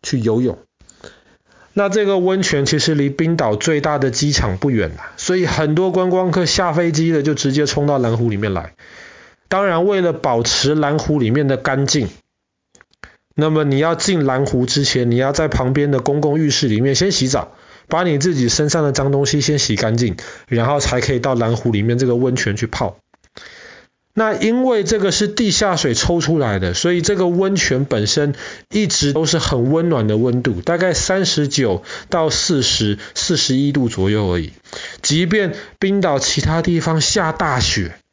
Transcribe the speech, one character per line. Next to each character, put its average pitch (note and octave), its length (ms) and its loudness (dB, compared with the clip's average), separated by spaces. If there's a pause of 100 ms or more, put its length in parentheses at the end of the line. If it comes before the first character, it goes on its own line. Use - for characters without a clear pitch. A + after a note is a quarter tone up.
去 - 180 -4
游 A2+ 220 0
泳。 B2 160 -2 (1160)
那 G3+ 120 2
这 G#3 180 0
个 G3 140 2
温 F#3 240 0
泉 C#3 220 0
其 D3+ 140 0
实 D#3+ 140 0
离 C#3+ 160 2
冰 D#3+ 280 0
岛 A2 180 2
最 D3+ 240 0
大 D3 180 -2
的 C3 140 0
机 D3 220 -2
场 A2+ 240 -2
不 C#3+ 120 0
远 G2+ 220 0
啊， - 240 -16
所 - 220 -2
以 F3+ 80 0
很 D3+ 280 0
多 F#3 180 2
观 F#3 180 0
光 F#3 220 2
客 F3 140 0
下 F3 280 0
飞 E3+ 180 2
机 E3 200 0
的 D3+ 120 2
就 D3+ 100 2
直 C#3 200 -2
接 D3 120 2
冲 C#3+ 220 0
到 C#3+ 100 2
蓝 A#2 200 0
湖 A#2 120 0
里 G#2+ 60 -2
面 G2+ 180 -2
来。 F2 200 -6 (760)
当 G3 180 0
然， F3 200 2
为 G3 160 2
了 F3 100 2
保 A#2+ 320 0
持 C#3 320 0
蓝 D3+ 240 0
湖 D3+ 180 0
里 A2+ 140 2
面 C#3+ 160 2
的 C#3 80 2
干 C3+ 320 -2
净， C#3 220 0 (1200)
那 D3+ 160 0
么 D#3 140 2
你 C#3 160 2
要 D#3+ 160 2
进 E3 300 0
蓝 C3+ 200 0
湖 B2+ 200 0
之 C#3 180 -2
前， B2 260 0
你 A#2 60 2
要 C3 160 2
在 D#3 160 0
旁 C3 260 0
边 C#3+ 180 2
的 C3 100 0
公 C#3+ 180 0
共 D3 180 2
浴 D#3 140 2
室 C#3+ 160 0
里 G#2+ 120 2
面 C3+ 140 2
先 F3+ 180 0
洗 C3 160 0
澡， B2+ 280 -4 (320)
把 E3+ 160 0
你 D#3 160 2
自 E3+ 160 2
己 B2+ 140 2
身 D3+ 200 0
上 D#3+ 140 0
的 C#3+ 80 2
脏 C#3 200 0
东 C#3 140 2
西 D3 160 0
先 D3 160 0
洗 A#2 180 0
干 A2 220 0
净， A#2 180 0 (320)
然 A#2 200 0
后 C#3+ 120 2
才 B2 220 0
可 - 100 -2
以 B2 80 0
到 C3+ 140 0
蓝 A#2 220 2
湖 A#2 160 0
里 G#2 100 2
面 A#2+ 160 0
这 C3 80 2
个 A#2+ 100 2
温 B2+ 200 0
泉 G#2+ 200 -2
去 A2 120 -4
泡。 G2+ 300 -4 (1160)
那 G#3+ 200 0
因 A#3 280 2
为 A#3 200 2
这 G#3+ 160 0
个 F#3+ 120 2
是 G#3 160 0
地 G#3 220 0
下 F#3 260 2
水 C3 200 0
抽 F3 260 0
出 D#3 160 0
来 G#2+ 220 0
的， F2+ 160 -2
所 F3 180 0
以 F3 80 0
这 F#3+ 140 0
个 F3+ 120 2
温 F#3+ 280 0
泉 C#3 280 0
本 A#2 220 0
身 C#3+ 300 0 (340)
一 G#3 160 0
直 D3 260 0
都 D#3 140 0
是 D#3 140 0
很 C3 320 0
温 E3 180 2
暖 B2+ 160 2
的 G#2+ 120 2
温 A#2+ 260 2
度， F#2+ 180 -2
大 E3+ 160 0
概 F3 160 2
三 F#3+ 320 0
十 D3 220 0
九 A#2 340 0 (300)
到 D#3+ 180 0
四 D3+ 320 -2
十、 G#2 380 0 (160)
四 - 220 -2
十 - 180 0
一 C#3+ 160 2
度 B2 180 0
左 G2 220 0
右 G#2 200 0
而 F2 60 0
已。 D#2 140 -6 (500)
即 D#3+ 240 0
便 F#3+ 300 0 (240)
冰 G3 200 0
岛 D#3+ 200 2
其 - 220 -2
他 D#3+ 200 0
地 E3+ 180 0
方 D#3+ 220 0
下 E3 300 0
大 D3 280 -2
雪 F2+ 360 -2 (180)